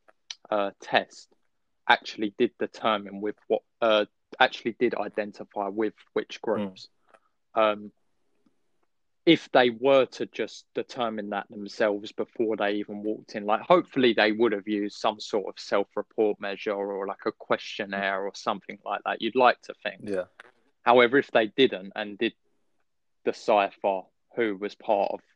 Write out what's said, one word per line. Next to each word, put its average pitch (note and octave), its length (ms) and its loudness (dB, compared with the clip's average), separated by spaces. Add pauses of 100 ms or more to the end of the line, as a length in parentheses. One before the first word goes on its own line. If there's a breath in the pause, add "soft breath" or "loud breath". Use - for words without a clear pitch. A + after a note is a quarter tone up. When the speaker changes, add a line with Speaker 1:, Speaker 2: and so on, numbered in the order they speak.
(520)
Speaker 1:
uh, G2+ 200 -2 (100)
test - 480 -4 (580)
actually - 500 0
did A#2+ 220 2
determine G2+ 600 -4
with G#2+ 160 -6 (100)
what, A2 140 0 (200)
uh, G#2+ 240 4 (340)
actually B2 380 0
did A#2 180 0
identify G#2 720 -6
with G#2 240 -2 (200)
which - 300 -4
Speaker 2:
Hmm. A2+ 80 -2
Speaker 1:
groups. G2+ 380 -4 (640 soft breath)
Um, G#2+ 360 0 (1300)
if D#3+ 260 4
they B2+ 180 6
were B2+ 360 4
to - 200 -8
just - 480 -10
determine A2 560 -6
that G2+ 200 -6
themselves G#2 640 -4
before A2 460 -4
they G#2 160 0
even G#2 300 -6
walked - 320 -8
in, G#2 100 -8
like, G#2 160 0
hopefully B2+ 520 4
they G#2+ 180 4
would A2 200 2
have G2+ 160 -6
used G#2 300 -4
some G#2+ 220 -2
sort G2+ 280 -4
of G2+ 120 -14
self-report G#2 800 -2
measure G2+ 340 -6
or, G2 320 -4
like, G2 220 -8
a G#2+ 40 -4
questionnaire G2 960 -4
or G2 80 -6
something G#2 500 -8
like G2+ 220 -6
that, G2 160 -4
you'd A2+ 140 -2
like B2 260 4
to - 220 -16
think. G2+ 200 -10
Speaker 2:
Yeah. F#2+ 200 -4 (580)
Speaker 1:
However, A#2+ 380 6
if - 100 -2
they A2+ 180 2
didn't G2+ 480 0
and G#2 220 -10
did A2+ 160 -2 (880)
decipher G2+ 800 0 (340)
who G#2+ 220 -2
was G2+ 160 -8
part G2+ 380 0
of G2 80 -8 (160)